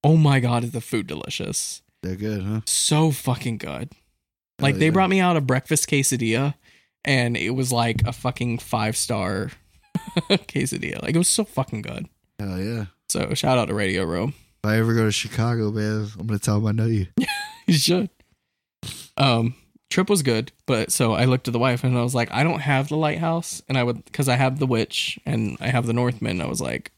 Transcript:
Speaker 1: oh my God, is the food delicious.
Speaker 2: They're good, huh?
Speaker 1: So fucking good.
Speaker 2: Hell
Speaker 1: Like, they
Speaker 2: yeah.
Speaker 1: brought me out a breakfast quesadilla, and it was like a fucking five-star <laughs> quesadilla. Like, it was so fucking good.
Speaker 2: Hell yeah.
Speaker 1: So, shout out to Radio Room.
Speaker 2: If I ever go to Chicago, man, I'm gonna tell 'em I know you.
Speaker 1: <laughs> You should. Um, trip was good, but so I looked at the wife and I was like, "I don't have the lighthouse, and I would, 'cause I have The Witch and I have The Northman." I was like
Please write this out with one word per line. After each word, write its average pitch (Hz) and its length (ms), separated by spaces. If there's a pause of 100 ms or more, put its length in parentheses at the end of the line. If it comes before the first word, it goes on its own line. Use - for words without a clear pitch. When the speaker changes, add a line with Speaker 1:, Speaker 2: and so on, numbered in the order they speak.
Speaker 1:
oh 156 140
my 143 240
God, 120 240
is 120 80
the 120 100
food 101 240
delicious. - 720 (220)
Speaker 2:
They're 92 140
good, 104 260
huh? 107 240
Speaker 1:
So 156 440
fucking 123 480
good. 73 320
Speaker 2:
Hell - 680
Speaker 1:
Like, 139 160
they 156 100
Speaker 2:
yeah. 160 40
Speaker 1:
brought 190 200
me 190 100
out 180 160
a 151 40
breakfast 131 480
quesadilla, 131 680 (500)
and 120 320
it 82 140
was 127 220
like 117 340
a 120 60
fucking 120 460
five-star 110 920 (260)
<laughs> - 540
quesadilla. - 720
Like, - 120
it 165 40
was 175 100
so - 160
fucking 117 380
good. - 260 (300)
Speaker 2:
Hell 95 220
yeah. 107 240 (240)
Speaker 1:
So, - 260
shout 131 240
out 113 100
to - 60
Radio 95 300
Room. 87 300 (280)
Speaker 2:
If 107 80
I 110 80
ever 113 160
go 113 100
to 107 80
Chicago, 113 580
man, 107 380 (100)
I'm 104 80
gonna 104 120
tell 104 200
'em 110 80
I 107 60
know 110 140
you. 107 200 (120)
Speaker 1:
<laughs> 269 80 (400)
You 175 120
should. 185 320 (1040)
Um, 120 380 (340)
trip 185 220
was 196 120
good, 120 300 (140)
but 117 260
so 110 220
I 120 100
looked 127 240
at 117 40
the 120 60
wife 123 240
and 127 140
I 120 60
was 123 120
like, 120 160
"I 123 120
don't 160 180
have 139 300
the 151 80
lighthouse, 165 720
and 135 80
I 123 40
would, 120 200 (100)
'cause 135 160
I 123 80
have 131 220
The 135 80
Witch - 580
and 113 380
I - 60
have 120 180
The 113 80
Northman." 120 480
I 67 40
was - 140
like 62 380